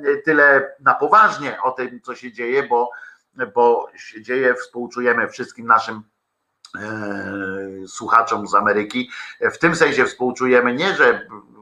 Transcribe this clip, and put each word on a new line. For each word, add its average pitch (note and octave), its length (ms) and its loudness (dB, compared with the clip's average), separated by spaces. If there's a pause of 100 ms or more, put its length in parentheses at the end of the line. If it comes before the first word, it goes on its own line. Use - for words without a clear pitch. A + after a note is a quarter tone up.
(240)
tyle C#3+ 560 4
na C3 140 2
poważnie C#3+ 680 2
o B2+ 80 -2
tym, B2 300 -8
co B2 140 -14
się A#2+ 180 -16
dzieje, A#2+ 300 -2
bo, A#2+ 280 0 (640)
bo A#2+ 420 2
się - 260 -20
dzieje, B2+ 320 0
współczujemy A#2+ 720 -2
wszystkim A#2 380 -12
naszym, A2+ 360 0 (760)
e, G2 1120 -8
słuchaczom A2+ 580 0
z G2 80 -2
Ameryki. G#2 560 0 (300)
W A2+ 180 -2
tym E3 160 2
sensie C#3+ 300 2
współczujemy, B2 680 2
nie, F3 200 -2
że A#2+ 320 2 (360)